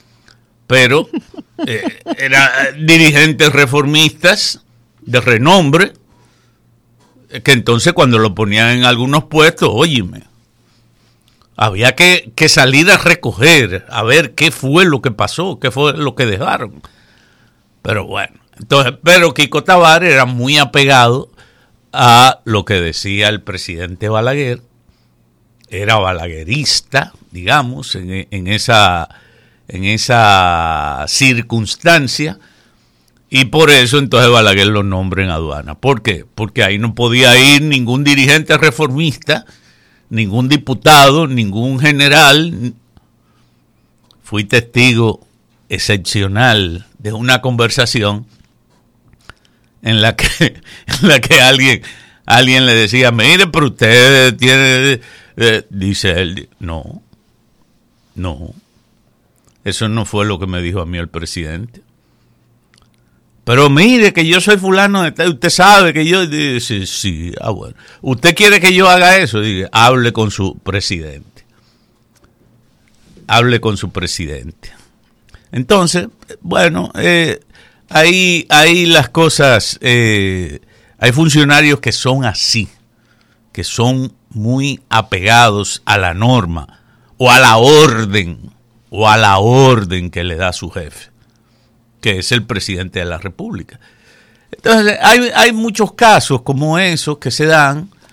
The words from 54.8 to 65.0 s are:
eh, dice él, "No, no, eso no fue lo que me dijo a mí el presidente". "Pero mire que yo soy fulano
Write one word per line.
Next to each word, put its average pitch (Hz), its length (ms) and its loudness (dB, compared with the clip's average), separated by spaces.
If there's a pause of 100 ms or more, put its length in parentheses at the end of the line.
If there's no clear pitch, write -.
eh, 113 320 0
dice 95 520 -4
él, 92 280 -10 (100)
"No, 82 420 -12 (1120)
no, 85 380 -12 (1080)
eso 107 260 -6
no 110 160 -4
fue 104 200 -4
lo 98 140 -4
que 95 80 -8
me 90 140 -6
dijo 87 200 -6
a 80 40 -8
mí 87 120 -10
el 85 120 -8
presidente". 82 720 -12 (1600)
"Pero 139 260 4
mire 208 440 4
que 165 120 0
yo 175 140 0
soy 202 180 2
fulano 190 440 0